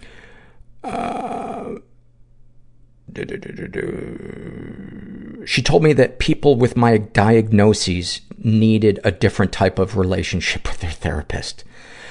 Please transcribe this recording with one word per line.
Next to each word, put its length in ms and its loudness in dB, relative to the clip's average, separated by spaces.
uh, 880 -8
do, 120 -10
do, 120 -10
do, 160 -14
do, 160 -12
do. 1800 -12
She 160 0
told 220 4
me 120 6
that 260 2
people 360 2
with 200 2
my 200 4
diagnoses 1200 2
needed 640 4
a 80 4
different 420 0
type 260 2
of 180 0
relationship 720 -2
with 120 -2
their 100 -4
therapist. 720 -6